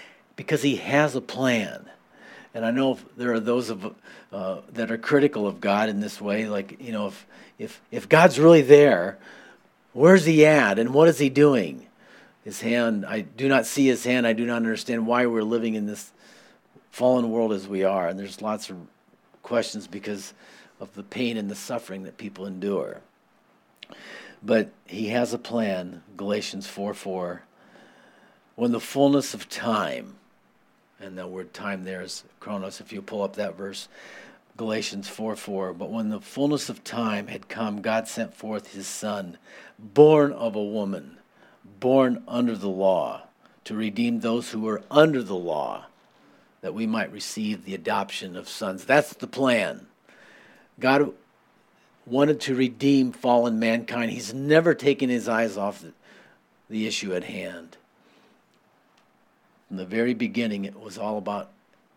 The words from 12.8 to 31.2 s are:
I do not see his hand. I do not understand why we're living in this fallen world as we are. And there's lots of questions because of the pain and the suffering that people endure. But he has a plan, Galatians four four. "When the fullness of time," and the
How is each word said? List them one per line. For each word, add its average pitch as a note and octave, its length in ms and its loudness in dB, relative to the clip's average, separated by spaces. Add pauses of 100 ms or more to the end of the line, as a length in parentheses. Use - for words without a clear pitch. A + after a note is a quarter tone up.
I G#2+ 160 -6
do C3 300 -4
not B2 160 2
see C#3 200 2
his B2 160 2
hand. B2 240 0
I A2+ 60 2
do A#2 140 -2
not A#2+ 100 -2
understand A2+ 500 -4
why A#2+ 200 2
we're A2+ 160 0
living A2+ 320 -2
in G#2 100 -6
this G#2 260 -10 (800)
fallen B2 400 2
world A2+ 220 0
as G2 160 -4
we F#2+ 160 0
are. F#2+ 240 2
And F#2+ 100 -6
there's G2+ 220 -12
lots G#2+ 300 -6
of F#2 80 -14 (640)
questions A2 440 -4
because G2+ 460 -12 (480)
of G2 140 -18
the G2+ 80 -16
pain A2+ 340 -4
and G2+ 140 -6
the G#2 40 -8
suffering G2 500 -10
that - 120 -18
people G2 300 -12
endure. F#2 560 -4 (1400)
But G#2+ 280 0 (160)
he G#2 220 -8
has A#2+ 260 -2
a - 40 -4
plan, F#2 640 -4 (140)
Galatians G2+ 500 -6
four G2+ 280 -8
four. F2+ 480 -8 (1120)
"When A#2+ 160 0
the A#2 80 -2
fullness C#3 540 2
of - 160 -14
time," F2+ 680 -4 (840)
and F#2+ 200 -18
the F2+ 80 -12